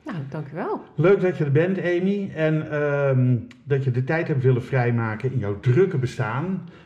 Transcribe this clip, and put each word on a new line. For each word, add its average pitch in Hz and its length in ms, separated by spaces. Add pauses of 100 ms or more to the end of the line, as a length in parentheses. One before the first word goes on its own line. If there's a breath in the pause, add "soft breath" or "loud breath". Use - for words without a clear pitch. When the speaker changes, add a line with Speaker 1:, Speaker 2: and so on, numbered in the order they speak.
Speaker 1:
Nou, 240 120 (120)
dank 156 180
u 151 80
wel. 330 260 (140)
Speaker 2:
Leuk 180 260
dat 180 160
je 156 80
er 139 60
bent, 175 280
Amy. 185 560
En, 156 360
ehm, 139 640 (280)
dat 135 200
je 131 80
de 127 120
tijd 165 240
hebt 143 160
willen 127 200
vrijmaken 120 680
in - 80
jouw 101 200
drukke 143 380
bestaan 131 720 (160 loud breath)